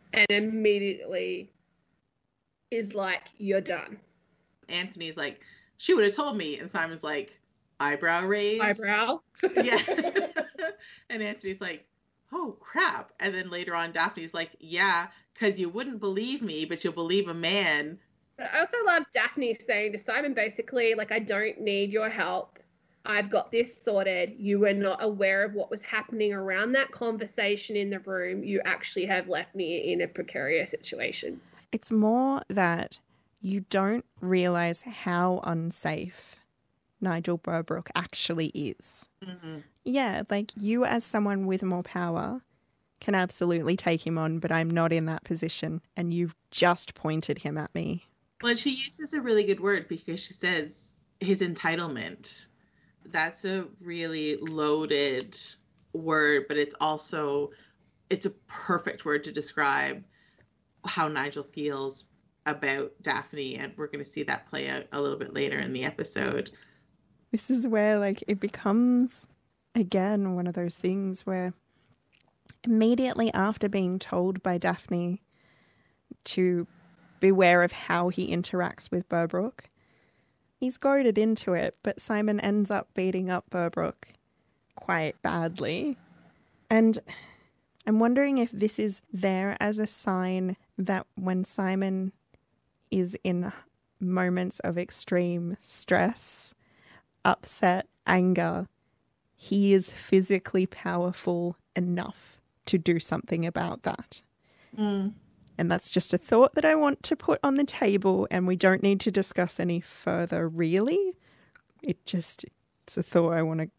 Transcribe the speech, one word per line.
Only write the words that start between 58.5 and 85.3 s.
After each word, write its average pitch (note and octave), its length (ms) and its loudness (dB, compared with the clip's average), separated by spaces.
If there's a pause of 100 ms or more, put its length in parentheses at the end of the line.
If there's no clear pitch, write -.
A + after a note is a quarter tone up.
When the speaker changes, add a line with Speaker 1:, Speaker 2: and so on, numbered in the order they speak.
Speaker 2:
word D3 220 0
to D#3 80 -10
describe C#3 680 -2 (840)
how D#3 240 -2
Nigel C#3+ 340 -4
feels C#3 640 -6 (400)
about C#3+ 560 -2
Daphne, C3 560 -4
and B2+ 180 -10
we're D3+ 120 -8
gonna C#3+ 180 -10
see D3+ 180 -8
that - 220 -4
play C3+ 240 -6
out C3+ 240 -6
a C#3+ 80 -2
little C#3+ 180 -2
bit - 140 -8
later C#3 260 -2
in C3 140 -4
the B2+ 100 -4
episode. - 640 -4 (800)
Speaker 3:
This - 180 -2
is B3+ 160 2
where, G#3+ 320 4
like, G3+ 300 0
it G3+ 120 0
becomes, A#3+ 840 2 (480)
again, G3 640 2
one F3+ 100 -2
of F3 80 -2
those E3+ 220 -4
things F#3+ 500 -2
where F#3 260 -2 (1120)
immediately A#3 720 4
after G3+ 340 0
being F#3+ 320 0
told F#3 440 -2
by F3+ 140 0
Daphne F3 640 -2 (1040)
to F3+ 420 2 (520)
beware F#3 440 8
of F3 80 2
how F3 380 0
he F3+ 260 -4
interacts F3 560 -2
with F3+ 180 -2
Berbrook, F3 600 -2 (920)
he's B3+ 180 -2
goaded C4+ 400 4
into G#3+ 360 2
it, - 300 0
but - 160 -2
Simon G#3+ 400 0
ends G3+ 320 2
up G3+ 220 -2
beating F#3 360 0
up F#3 200 -4
Berbrook E3+ 580 -4 (680)
quite E3 460 -2
badly. E3+ 760 -2 (720)